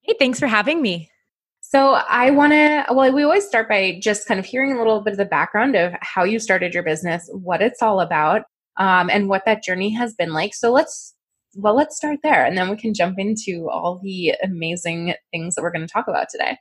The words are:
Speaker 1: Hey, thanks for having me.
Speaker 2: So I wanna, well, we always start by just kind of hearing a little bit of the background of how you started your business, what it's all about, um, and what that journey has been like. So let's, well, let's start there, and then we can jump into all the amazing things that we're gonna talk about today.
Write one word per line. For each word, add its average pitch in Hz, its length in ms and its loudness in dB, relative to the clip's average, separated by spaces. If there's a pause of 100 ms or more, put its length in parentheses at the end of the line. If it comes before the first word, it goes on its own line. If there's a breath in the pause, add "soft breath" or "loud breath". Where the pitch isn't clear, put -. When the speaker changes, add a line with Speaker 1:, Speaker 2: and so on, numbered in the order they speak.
Speaker 1:
Hey, 440 180 0
thanks 254 200 2
for 285 80 0
having 226 340 0
me. 175 280 -2 (500)
Speaker 2:
So 269 340 4 (160)
I 247 220 4
wanna, 302 600 4
well, 262 200 4
we 285 120 2
always 381 220 4
start 226 220 0
by 190 340 0
just 208 240 -2
kind 196 140 -2
of 190 60 -8
hearing 269 260 -2
a 254 60 -2
little 220 240 2
bit 208 100 -2
of 196 60 -6
the 202 80 0
background 208 500 0
of 175 240 2
how - 240 -2
you 214 160 0
started 180 340 -4
your 175 100 -4
business, 165 500 -4
what 180 280 -4
it's 247 200 -2
all 208 180 2
about, 160 440 0 (340)
um, 185 320 2
and 202 180 0
what 190 180 0
that 214 180 0
journey 185 300 -2
has 233 200 -4
been 165 180 -4
like. 165 220 -4
So 233 180 0
let's, - 420 -2 (420)
well, 208 200 2
let's 294 220 0
start 302 260 -6
there, 214 220 4
and 175 120 0
then 185 120 0
we 214 80 -4
can 220 160 -4
jump 185 260 -2
into 196 500 -4
all 175 320 -4
the 185 320 -2 (100)
amazing 170 680 -4 (180)
things 170 240 -6
that - 60 -6
we're 175 100 -2
gonna 165 160 -6
talk 233 200 -4
about - 220 -2
today. - 320 -4